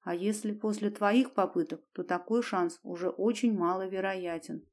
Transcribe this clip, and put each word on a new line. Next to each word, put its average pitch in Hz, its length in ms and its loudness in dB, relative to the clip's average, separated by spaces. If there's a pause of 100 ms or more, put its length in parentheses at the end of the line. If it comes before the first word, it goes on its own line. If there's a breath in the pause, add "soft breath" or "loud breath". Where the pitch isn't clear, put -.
А 175 120 -4
если 208 380 -2
после 208 380 -2
твоих 214 420 4
попыток, 175 500 0 (100)
то 180 120 -6
такой 180 380 0
шанс 180 400 0
уже 175 260 -4
очень 220 480 2
маловероятен. 185 1160 -2